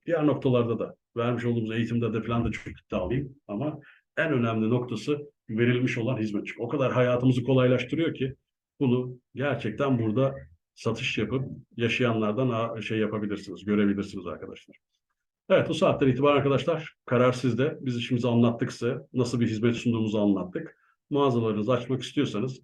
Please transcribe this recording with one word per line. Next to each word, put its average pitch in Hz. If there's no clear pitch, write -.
Diğer 156
noktalarda 120
da, 85
vermiş 117
olduğumuz 117
eğitimde 113
de 110
falan 117
da 107
çok -
iddialıyım 104
ama 139
en 156
önemli 113
noktası 123
verilmiş 123
olan 120
hizmet. 101
Çünkü -
o 120
kadar 127
hayatımızı 123
kolaylaştırıyor 127
ki 135
bunu 127
gerçekten 131
burada 113
satış -
yapıp 123
yaşayanlardan 113
a-, 113
şey 110
yapabilirsiniz, 101
görebilirsiniz 98
arkadaşlar. -
Evet, 165
bu 160
saatten 147
itibaren 139
arkadaşlar 135
karar 123
sizde. 127
Biz 123
işimizi 120
anlattık 117
size. -
Nasıl 123
bir 113
hizmet 110
sunduğumuzu 110
anlattık. 95
Mağazalarınızı 120
açmak 127
istiyorsanız 123